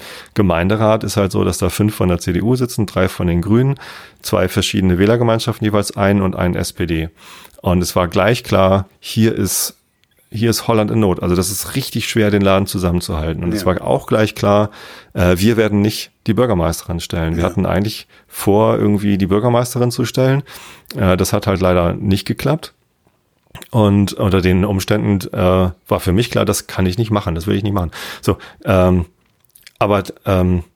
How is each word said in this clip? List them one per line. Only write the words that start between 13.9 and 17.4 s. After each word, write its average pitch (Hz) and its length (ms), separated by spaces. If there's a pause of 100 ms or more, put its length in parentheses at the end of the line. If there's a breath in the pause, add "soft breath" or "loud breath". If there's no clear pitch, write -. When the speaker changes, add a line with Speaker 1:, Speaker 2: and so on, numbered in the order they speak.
Speaker 1:
gleich 110 260
klar, 104 360 (420 loud breath)
äh, 90 260
wir 104 180
werden 104 260
nicht - 280 (160)
die 110 80
Bürgermeisterin 90 640
stellen. 82 380
Wir 170 80